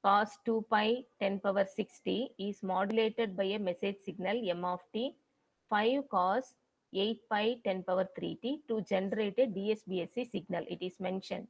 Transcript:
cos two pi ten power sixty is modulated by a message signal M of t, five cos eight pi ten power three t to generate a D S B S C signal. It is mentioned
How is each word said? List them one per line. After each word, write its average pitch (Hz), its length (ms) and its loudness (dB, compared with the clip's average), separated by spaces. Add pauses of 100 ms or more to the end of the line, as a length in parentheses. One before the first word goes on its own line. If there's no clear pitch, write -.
cos 208 280 6 (140)
two 226 260 0
pi 220 340 4 (160)
ten 196 180 0
power 196 280 2 (100)
sixty 202 600 -2
is 202 240 -6
modulated 208 720 0
by 196 80 0
a 196 140 0
message 196 460 -2
signal 196 440 -2
M 175 160 0
of 180 160 -2 (120)
t, 240 220 -4 (560)
five 233 400 2
cos 196 440 2 (380)
eight 214 360 0
pi 220 360 2
ten 185 180 0
power 185 340 2
three 175 260 -4
t 285 260 -2
to 220 140 0
generate 202 560 0
a 262 80 6
D 202 260 -2
S 214 160 -2
B 180 140 -2
S 156 120 -6
C 247 160 -4
signal. 175 380 -4
It 180 140 -6
is 180 180 -8
mentioned 185 500 -6